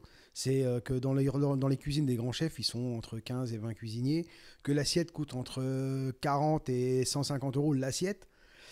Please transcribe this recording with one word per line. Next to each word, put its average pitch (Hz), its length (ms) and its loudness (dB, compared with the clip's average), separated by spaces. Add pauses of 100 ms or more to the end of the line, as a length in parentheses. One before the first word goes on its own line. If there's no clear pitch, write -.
(340)
c'est, 135 300 0
euh, 123 160 2
que 131 140 -4
dans 135 220 0
les... 135 100 4
dans 139 420 2
les 135 100 4
cuisines 147 280 0
des 127 100 2
grands 120 160 0
chefs, 156 280 -2
ils 110 40 -4
sont 120 320 -2
entre 113 220 -8
quinze 123 360 -4
et 113 40 -6
vingt 110 160 -4
cuisiniers, 123 540 -2 (360)
que 143 80 -2
l'assiette 147 400 0
coûte - 220 -6
entre, 127 280 -6
euh, 131 500 -2 (100)
quarante 147 480 2
et 127 340 2
cent 143 200 0
cinquante 135 340 -2
euros 147 160 4
l'assiette. 135 560 -2 (420)